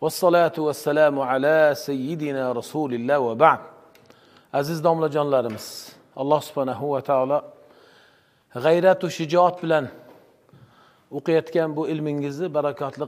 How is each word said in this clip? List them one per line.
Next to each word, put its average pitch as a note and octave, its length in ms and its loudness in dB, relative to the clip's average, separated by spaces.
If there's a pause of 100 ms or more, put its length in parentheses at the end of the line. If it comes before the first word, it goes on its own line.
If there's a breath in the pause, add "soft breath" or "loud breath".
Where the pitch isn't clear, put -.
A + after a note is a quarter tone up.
Wassalatu E3 640 2
wassalamu D3 580 2
ala C#3+ 520 4
sayyidina C#3 800 -4
Rasulillah C3 680 -2
va A2+ 200 -2
ba'd. D3+ 200 6 (920 soft breath)
Aziz D3+ 320 -2
domlajonlarimiz, D3 1080 0 (240)
Alloh C#3+ 240 0
subhanahu C3+ 520 -6
va C3+ 80 -2
taolo C3+ 380 0 (1160 soft breath)
g'ayrat F3 500 2
va E3+ 60 -4
shijoat E3+ 520 0
bilan D#3+ 220 0 (1300 loud breath)
o'qiyotgan D#3+ 640 0
bu D3+ 120 -4
ilmingizni D3 680 -4
barakotli C#3+ 540 -4